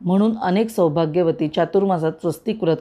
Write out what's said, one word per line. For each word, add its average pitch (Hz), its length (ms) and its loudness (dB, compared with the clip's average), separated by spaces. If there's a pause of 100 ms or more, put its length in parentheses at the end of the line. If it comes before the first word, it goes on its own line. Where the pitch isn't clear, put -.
म्हणून 208 380 0
अनेक 208 320 0
सौभाग्यवती 160 800 0
चातुर्मासात 165 640 0
स्वस्तिक 180 500 -6
व्रत 165 180 2